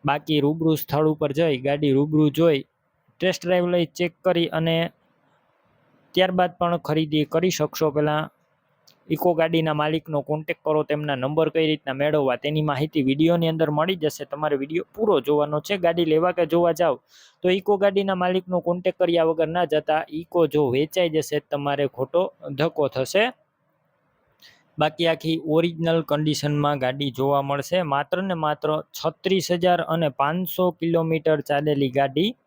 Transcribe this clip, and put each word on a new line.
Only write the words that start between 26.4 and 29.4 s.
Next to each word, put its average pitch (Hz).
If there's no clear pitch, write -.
ગાડી 135
જોવા 139
મળશે. 143
માત્ર 147
ને 180
માત્ર 151
છત્રીસ 180